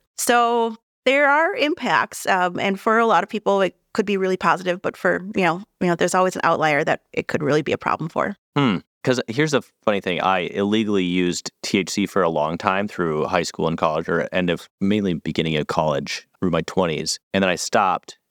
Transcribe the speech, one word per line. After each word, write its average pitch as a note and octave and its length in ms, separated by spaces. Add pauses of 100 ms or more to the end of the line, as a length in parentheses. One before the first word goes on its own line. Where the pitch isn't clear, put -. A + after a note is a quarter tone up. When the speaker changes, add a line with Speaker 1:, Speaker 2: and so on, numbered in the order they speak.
(160)
Speaker 1:
So A#3 600 (280)
there C#4 240
are D#4+ 260
impacts, B3 720
um, F3+ 320
and G3 220
for A3+ 180
a A#3 80
lot F#3 160
of G3 60
people, G3+ 320
it F#3 160 (160)
could G3+ 140
be G3+ 100
really F#3 220
positive, F3+ 420
but - 160
for, F3 280 (120)
you F#3+ 60
know, F3 200 (180)
you F#3 60
know, F3 80
there's F3 200
always F#3 200
an - 80
outlier D#3 400
that D#3+ 200 (100)
it - 160
could - 140
really D3 200
be - 100
a G2+ 60
problem - 300
for. - 280 (200)
Speaker 2:
Hmm. A#2+ 220 (260)
'Cause B2 240
here's C#3+ 220
the C3 100 (240)
funny G2+ 160
thing. E2+ 220
I F#2 320
illegally G2+ 500
used F2+ 480 (100)
T - 160
H F2 120
C G2 160
for - 160
a E2+ 80
long D#2 260
time G2+ 320
through D#2 380
high F2 160
school E2 260
and D#2+ 80
college, D#2+ 320
or E2 240
end F2+ 160
of, E2 180 (140)
mainly G2 320
beginning D#2+ 440
of D2 100
college, D2 600 (140)
through F#2 100
my E2 120
twenties. D#2+ 580 (140)
And G2 100
then F#2 60
I E2+ 60
stopped. - 600 (120)